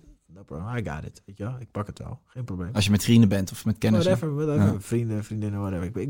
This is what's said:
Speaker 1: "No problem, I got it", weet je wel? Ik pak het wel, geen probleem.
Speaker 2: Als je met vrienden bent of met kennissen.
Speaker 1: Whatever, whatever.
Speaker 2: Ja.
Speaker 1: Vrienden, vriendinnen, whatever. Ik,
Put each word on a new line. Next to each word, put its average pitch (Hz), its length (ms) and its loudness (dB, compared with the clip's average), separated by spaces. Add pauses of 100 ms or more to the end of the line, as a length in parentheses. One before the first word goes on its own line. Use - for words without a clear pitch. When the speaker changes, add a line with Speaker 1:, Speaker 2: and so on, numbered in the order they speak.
(280)
Speaker 1:
"No 90 160 -20
problem, 101 340 -8
I 110 140 -4
got 135 140 -8
it", - 220 -16
weet 98 100 -20
je 101 80 -10
wel? 127 160 -6
Ik 113 100 -16
pak 104 160 -6
het - 120 -14
wel, - 280 -12
geen 127 180 -10
probleem. 90 300 -6
Speaker 2:
Als 104 100 2
je 98 60 2
met 104 140 4
vrienden 117 240 8
bent 98 240 0
of - 120 -16
met 107 140 0
kennissen. 120 400 2
Speaker 1:
Whatever, 151 160 -4 (120)
whatever. 104 260 4
Speaker 2:
Ja. 95 80 -4
Speaker 1:
Vrienden, 113 440 -2
vriendinnen, 104 360 -4
whatever. 95 240 -4
Ik, 90 120 -8 (140)